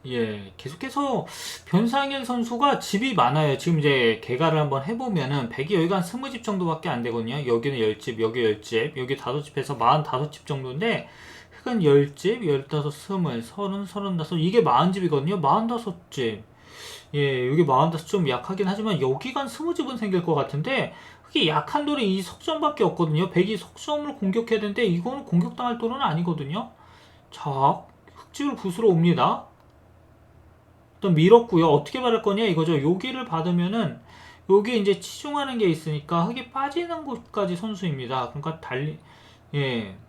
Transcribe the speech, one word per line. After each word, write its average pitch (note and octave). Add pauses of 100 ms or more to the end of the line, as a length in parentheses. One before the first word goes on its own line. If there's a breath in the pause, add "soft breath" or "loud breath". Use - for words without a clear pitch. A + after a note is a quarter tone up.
예, A2
계속해서 B3+ (400 loud breath)
변상일 C4+
선수가 B3
집이 A#3
많아요. C#3
지금 E3
이제 B2+
개가를 D#3
한번 C3+
해보면은 D3+
백이 D3+
여기가 F3
한 F3
스무 C4
집 A#3+
정도밖에 F3
안 A#2+
되거든요. A#2+
여기는 B2
열 G#2+
집, A2+
여기 A2+
열 G#2
집, A#2+
여기 C3
다섯 C#3+
집에서 -
마흔다섯 C#3+
집 -
정도인데 C#3+ (540 loud breath)
흑은 A#3
열 C#3+
집, A3+
열다섯, C#3+
스물, D#3
서른, G3+
서른다섯, F3+
이게 F#3
마흔 C#3+
집이거든요. F3+
마흔다섯 G#3
집. A2+ (720 loud breath)
예, C3
여기 D#3+
마흔다섯 D#3
좀 F3+
약하긴 F#3
하지만 G3+
여기가 C#3
한 C4+
스무 D#4+
집은 C4
생길 F#3+
것 E3+
같은데 D3 (320 loud breath)
흑이 B3
약한 D4
돌이 B3
이 G3
석점밖에 D4+
없거든요. E3
백이 G3
석점을 D4
공격해야 A3
되는데 G#3
이거는 G3
공격당할 A#3
돌은 B3
아니거든요. E3+ (600 loud breath)
자, C#3+ (320)
흑집을 C#4+
부수러 G3
옵니다. F3 (1500)
일단 F#3+
밀었고요. F3+
어떻게 D3
받을 A3+
거냐 G3+
이거죠. D#3+
여기를 A#3+
받으면은 F3 (500 loud breath)
여기에 G#3
이제 G3
치중하는 C#4
게 G#3
있으니까 D#3
흑이 A#3+
빠지는 D#4
곳까지 G3+
선수입니다. C3+
그러니까 D#3
달리-, D3 (560 loud breath)
예. A#2 (120)